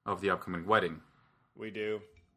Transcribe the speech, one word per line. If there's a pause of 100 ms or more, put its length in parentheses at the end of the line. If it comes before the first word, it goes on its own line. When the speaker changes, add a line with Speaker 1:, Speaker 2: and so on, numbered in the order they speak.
Speaker 1:
of
the
upcoming
wedding. (560)
Speaker 2:
We
do. (360)